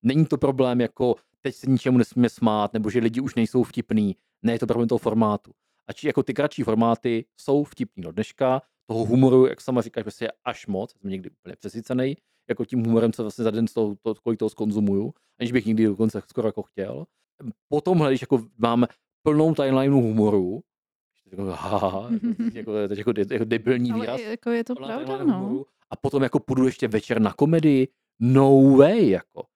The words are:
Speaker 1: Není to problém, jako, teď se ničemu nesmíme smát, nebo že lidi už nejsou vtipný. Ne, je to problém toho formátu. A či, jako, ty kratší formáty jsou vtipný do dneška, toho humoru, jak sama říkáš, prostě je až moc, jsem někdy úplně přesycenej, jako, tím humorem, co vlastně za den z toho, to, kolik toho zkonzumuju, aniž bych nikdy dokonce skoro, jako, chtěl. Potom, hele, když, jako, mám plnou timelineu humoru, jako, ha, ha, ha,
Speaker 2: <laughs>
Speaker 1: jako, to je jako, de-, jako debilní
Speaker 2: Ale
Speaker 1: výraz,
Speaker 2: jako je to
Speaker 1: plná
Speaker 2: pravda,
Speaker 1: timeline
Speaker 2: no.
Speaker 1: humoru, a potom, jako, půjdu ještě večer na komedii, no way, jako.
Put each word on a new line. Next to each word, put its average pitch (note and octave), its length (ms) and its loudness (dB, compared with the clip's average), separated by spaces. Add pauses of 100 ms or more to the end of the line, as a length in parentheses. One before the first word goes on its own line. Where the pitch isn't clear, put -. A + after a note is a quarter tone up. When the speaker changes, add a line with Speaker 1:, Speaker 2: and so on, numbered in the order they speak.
Speaker 1:
Není C#3 220 2
to C#3+ 120 -2
problém, B2+ 440 0
jako, A#2+ 340 0 (260)
teď C3+ 140 -8
se - 140 -8
ničemu B2+ 280 2
nesmíme A#2+ 320 2
smát, G#2+ 440 -2
nebo G#2+ 160 -4
že A#2 100 0
lidi A2+ 220 -2
už C3+ 140 -6
nejsou A#2+ 280 0
vtipný. G#2+ 520 -2 (260)
Ne, A#2 120 -2
je A#2 60 -4
to A#2+ 80 -4
problém A#2 200 0
toho A2+ 120 0
formátu. G#2+ 520 -2 (360)
A G#2 60 -12
či, - 140 -8
jako, C#3 160 0
ty - 100 -4
kratší C#3+ 300 -4
formáty A#2 640 0 (120)
jsou C#3+ 260 0
vtipný G3+ 400 -10
do E3 80 -12
dneška, C#3 500 -2 (240)
toho A2+ 200 -4
humoru, C3 400 6
jak - 160 -4
sama B2+ 200 -2
říkáš, A2+ 220 -8
prostě G#2+ 220 -10
je G#2+ 60 -6 (120)
až - 240 -10
moc, G2+ 240 -6
jsem G2 180 -14
někdy F#2+ 200 -10
úplně - 260 -20
přesycenej, C3 600 -6 (340)
jako, A#2 160 -4
tím A#2+ 200 -4
humorem, A2+ 280 0
co A#2+ 100 -8
vlastně G#2+ 200 -8
za A2+ 80 0
den A2+ 160 -2
z - 60 -8
toho, G#2 280 -4
to, A2 140 -6
kolik A#2 240 -6
toho A2 100 -2
zkonzumuju, G#2 640 -2 (260)
aniž A#2+ 120 -6
bych B2 140 0
nikdy A2 200 0
dokonce G#2+ 440 -2
skoro, A2+ 180 -4
jako, G#2 160 -6
chtěl. A#2 420 -10 (640)
Potom, F3 280 0
hele, D3+ 140 2
když, C3 100 -2
jako, B2+ 220 0 (140)
mám A#2 280 2 (380)
plnou D#3 300 2
timelineu C3+ 480 2
humoru, G#2+ 600 0 (680)
jako, F#3 140 -10
ha, F#2+ 320 -6
ha, F#2+ 100 -2
ha, G2 220 -6 (220)
Speaker 2:
<laughs> A3+ 220 -6
Speaker 1:
jako, A2+ 180 -12
to G#2 60 -4
je G2+ 200 -4
jako, G#2+ 140 -4
de-, G2+ 220 -2
jako A#2+ 120 -2
debilní A#2+ 460 -2
Speaker 2:
Ale A2 100 -2
Speaker 1:
výraz, A#2+ 200 -6
Speaker 2:
jako A3+ 280 -10
je A#3 140 -2
to B3 120 -8
Speaker 1:
plná C4 120 -14
Speaker 2:
pravda, A#3 180 -10
Speaker 1:
timeline C#4 260 -2
Speaker 2:
no. F#3 80 -2
Speaker 1:
humoru, A3 260 -6 (240)
a G#2+ 60 -12
potom, C3+ 280 -2
jako, C3 160 0
půjdu C3 260 0
ještě B2+ 220 -2
večer A2 340 0
na G2+ 120 2
komedii, D3+ 540 2 (320)
no C3+ 580 8
way, E3 320 8
jako. - 360 -4 (100)